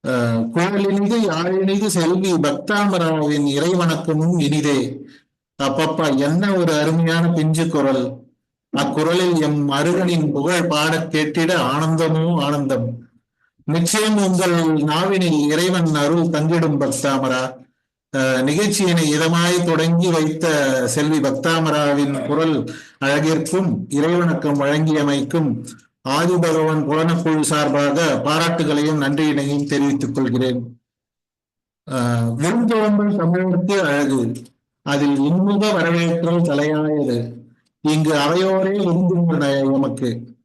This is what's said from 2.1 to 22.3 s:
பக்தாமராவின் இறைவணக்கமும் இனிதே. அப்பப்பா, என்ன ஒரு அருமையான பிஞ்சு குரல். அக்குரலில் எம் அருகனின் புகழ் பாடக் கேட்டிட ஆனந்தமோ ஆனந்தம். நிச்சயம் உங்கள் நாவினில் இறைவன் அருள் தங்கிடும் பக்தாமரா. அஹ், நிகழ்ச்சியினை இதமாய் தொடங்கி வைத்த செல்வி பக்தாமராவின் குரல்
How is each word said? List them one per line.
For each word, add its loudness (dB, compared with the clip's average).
பக்தாமராவின் 0
இறைவணக்கமும் 0
இனிதே. 0
அப்பப்பா, 0
என்ன 2
ஒரு 2
அருமையான 2
பிஞ்சு 0
குரல். 0
அக்குரலில் 0
எம் 0
அருகனின் 0
புகழ் 0
பாடக் -2
கேட்டிட 0
ஆனந்தமோ 0
ஆனந்தம். -2
நிச்சயம் 0
உங்கள் 2
நாவினில் 0
இறைவன் 2
அருள் 2
தங்கிடும் 0
பக்தாமரா. -2
அஹ், 0
நிகழ்ச்சியினை 0
இதமாய் 2
தொடங்கி 2
வைத்த -2
செல்வி 0
பக்தாமராவின் 0
குரல் 0